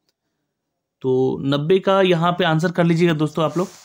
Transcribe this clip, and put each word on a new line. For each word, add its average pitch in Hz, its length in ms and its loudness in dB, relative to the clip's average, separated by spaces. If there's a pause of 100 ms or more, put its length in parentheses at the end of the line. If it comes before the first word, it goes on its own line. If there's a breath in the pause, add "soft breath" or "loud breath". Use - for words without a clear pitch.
(1000)
तो 131 400 -2
नब्बे 147 380 0
का 196 220 2
यहाँ 175 300 2
पे 175 120 -2
आंसर 165 280 0
कर 175 120 0
लीजिएगा 170 300 2
दोस्तों 156 320 -2
आप 135 120 -4
लोग। 180 100 -2 (180)